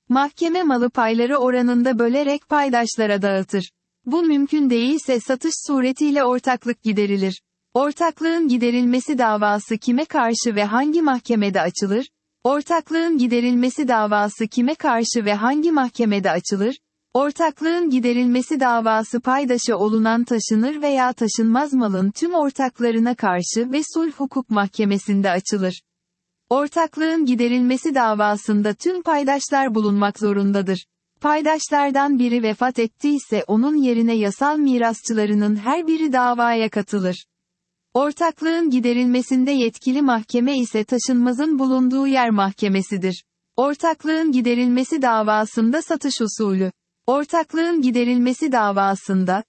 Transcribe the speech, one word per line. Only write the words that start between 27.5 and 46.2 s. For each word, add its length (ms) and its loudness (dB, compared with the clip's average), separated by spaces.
davasında 800 0
tüm 280 -4
paydaşlar 760 0
bulunmak 440 0
zorundadır. 640 0
Paydaşlardan 960 0
biri 240 0
vefat 360 -2
ettiyse 680 -2
onun 280 2
yerine 400 2
yasal 420 0
mirasçılarının 1000 0
her 320 -2
biri 260 0
davaya 560 2
katılır. 560 -4
Ortaklığın 760 0
giderilmesinde 800 0
yetkili 500 0
mahkeme 560 0
ise 260 -2
taşınmazın 760 0
bulunduğu 480 2
yer 220 2
mahkemesidir. 960 -2
Ortaklığın 760 0
giderilmesi 680 0
davasında 800 0
satış 400 -4